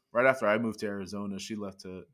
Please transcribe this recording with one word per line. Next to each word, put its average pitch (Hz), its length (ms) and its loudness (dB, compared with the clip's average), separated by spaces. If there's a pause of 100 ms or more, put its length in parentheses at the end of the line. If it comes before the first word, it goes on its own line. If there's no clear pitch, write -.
(100)
Right 120 140 4
after 127 220 6
I 107 100 6
moved 113 220 -2
to 107 80 -4
Arizona, 101 520 -6
she 110 160 -10
left 98 260 -10
to, 92 320 -14